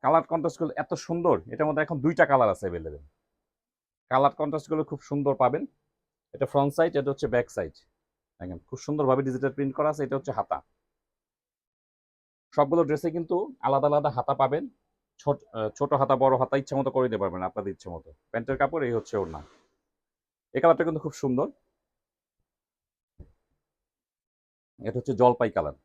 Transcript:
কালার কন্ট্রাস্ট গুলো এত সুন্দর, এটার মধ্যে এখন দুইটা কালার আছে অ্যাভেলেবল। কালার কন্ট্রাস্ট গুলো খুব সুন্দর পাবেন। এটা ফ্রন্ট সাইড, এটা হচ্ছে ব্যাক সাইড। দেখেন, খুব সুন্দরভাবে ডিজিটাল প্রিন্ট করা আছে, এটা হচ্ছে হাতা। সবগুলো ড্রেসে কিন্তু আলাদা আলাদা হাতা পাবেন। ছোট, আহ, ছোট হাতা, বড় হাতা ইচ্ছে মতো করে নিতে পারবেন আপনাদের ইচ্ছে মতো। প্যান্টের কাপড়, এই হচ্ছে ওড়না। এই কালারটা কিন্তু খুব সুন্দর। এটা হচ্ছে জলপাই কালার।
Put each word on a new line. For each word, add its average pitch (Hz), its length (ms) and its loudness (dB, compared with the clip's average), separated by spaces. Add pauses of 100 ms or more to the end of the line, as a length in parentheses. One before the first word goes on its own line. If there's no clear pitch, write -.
কালার 156 280 4
কন্ট্রাস্ট 160 280 -2
গুলো 156 120 -2 (100)
এত - 100 -6 (140)
সুন্দর, 170 300 2 (160)
এটার 151 160 -2
মধ্যে 151 180 0
এখন 165 180 -6
দুইটা 160 260 4
কালার 127 240 6
আছে - 120 -10
অ্যাভেলেবল। 80 360 -8 (1080)
কালার 139 300 4
কন্ট্রাস্ট 151 320 -2
গুলো 156 180 0
খুব 143 100 -8 (100)
সুন্দর 143 320 0
পাবেন। 127 200 2 (720)
এটা 131 180 -2
ফ্রন্ট 139 240 2
সাইড, 165 220 2
এটা 139 140 -2
হচ্ছে 135 220 -4
ব্যাক 120 120 2 (100)
সাইড। 85 180 -6 (680)
দেখেন, 90 180 -10 (100)
খুব 127 180 -12
সুন্দরভাবে 139 420 2
ডিজিটাল 131 280 -2
প্রিন্ট 139 220 -2
করা 151 140 2
আছে, 147 120 -4
এটা 135 140 -4
হচ্ছে 135 200 -8
হাতা। 87 200 -4 (2000)
সবগুলো 147 340 4
ড্রেসে 151 280 -2
কিন্তু 175 200 -2 (300)
আলাদা 139 240 2
আলাদা 147 260 2
হাতা 135 260 -2
পাবেন। 139 220 0 (540)
ছোট, 143 200 -2 (180)
আহ, 110 120 -2 (100)
ছোট 143 120 -2 (100)
হাতা, 135 160 2
বড় 131 240 4
হাতা 131 160 0
ইচ্ছে 135 220 -4
মতো 135 160 -2
করে 127 120 2
নিতে 113 160 -2
পারবেন 92 260 -4
আপনাদের 98 260 -6
ইচ্ছে - 200 -16
মতো। 80 140 -14 (220)
প্যান্টের 117 300 -4
কাপড়, 147 280 0
এই 120 100 -2
হচ্ছে 107 180 -8
ওড়না। 82 240 -4 (1120)
এই 180 80 0
কালারটা 170 260 6
কিন্তু 160 160 -4
খুব 151 180 -6
সুন্দর। 135 240 0 (3250)
এটা 113 180 -6
হচ্ছে 123 220 -4
জলপাই 123 360 4
কালার। 76 280 -2